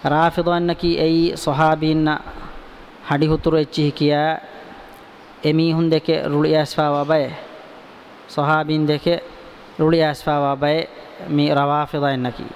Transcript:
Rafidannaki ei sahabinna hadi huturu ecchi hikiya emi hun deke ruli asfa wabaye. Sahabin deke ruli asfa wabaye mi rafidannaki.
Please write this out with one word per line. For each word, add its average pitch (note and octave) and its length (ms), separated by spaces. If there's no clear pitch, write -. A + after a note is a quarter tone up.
Rafidannaki E3+ 920
ei E3 400
sahabinna D#3 840
hadi D3 220
huturu D#3 300
ecchi D3 340
hikiya D3+ 500
emi D#3+ 300
hun E3 160
deke D#3 360
ruli D3+ 320
asfa D3+ 340
wabaye. C#3+ 380
Sahabin D3+ 600
deke D3+ 340
ruli D#3+ 240
asfa D3+ 380
wabaye C#3+ 480
mi D3 200
rafidannaki. C#3+ 960